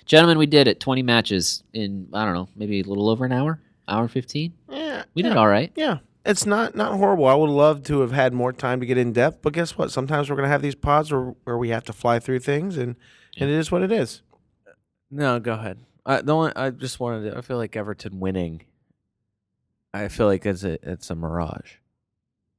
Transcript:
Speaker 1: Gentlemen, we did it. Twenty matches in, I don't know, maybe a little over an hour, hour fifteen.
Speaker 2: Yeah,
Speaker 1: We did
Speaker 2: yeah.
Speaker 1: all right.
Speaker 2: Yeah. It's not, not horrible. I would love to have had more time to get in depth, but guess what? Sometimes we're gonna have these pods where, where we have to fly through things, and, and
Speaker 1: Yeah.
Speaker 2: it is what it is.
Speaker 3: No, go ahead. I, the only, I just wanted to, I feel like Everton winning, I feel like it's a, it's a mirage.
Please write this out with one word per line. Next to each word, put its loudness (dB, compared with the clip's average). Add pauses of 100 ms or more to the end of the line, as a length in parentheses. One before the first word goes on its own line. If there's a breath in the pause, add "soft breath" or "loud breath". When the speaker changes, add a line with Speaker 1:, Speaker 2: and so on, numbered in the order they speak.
Speaker 1:
Gentlemen, 8
we 4
did 6
it. -2
Twenty 0
matches 0 (100)
in, -8
I -2
don't 0
know, -4
maybe -4
a -4
little 0
over 0
an -2
hour, -2 (300)
hour -2
fifteen. -6 (180)
Speaker 2:
Yeah, -8 (100)
Speaker 1:
We -4
did 0
Speaker 2:
yeah. 2
Speaker 1:
all 6
right. 2
Speaker 2:
Yeah. -2 (260)
It's 0
not, -2
not -2
horrible. 4
I 8
would 4
love 4
to 0
have -2
had 2
more -2
time -2
to -6
get 2
in 2
depth, 2
but -2
guess -4
what? -2
Sometimes -2
we're -2
gonna 0
have 2
these -4
pods 0
where, -2 (100)
where -4
we -2
have -2
to -12
fly 2
through -2
things, -4
and, -6 (420 soft breath)
and -2
Speaker 1:
Yeah. 0
Speaker 2:
it 2
is -4
what 0
it 0
is. -2 (880)
Speaker 3:
No, -2
go -4
ahead. -8 (280)
I, 0
the 0
only, 0
I -4
just -10
wanted -6
to, -10
I -12
feel -8
like -6
Everton -10
winning, -4 (1300)
I -6
feel 0
like 2
it's -4
a, -4 (100)
it's -10
a -6
mirage. -8 (840)